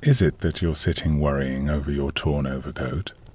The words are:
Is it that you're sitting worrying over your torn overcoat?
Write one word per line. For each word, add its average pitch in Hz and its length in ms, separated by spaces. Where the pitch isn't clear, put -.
Is 143 200
it 80 180
that 85 220
you're 82 120
sitting 76 460
worrying 69 500
over 73 200
your 69 220
torn 71 340
overcoat? 65 680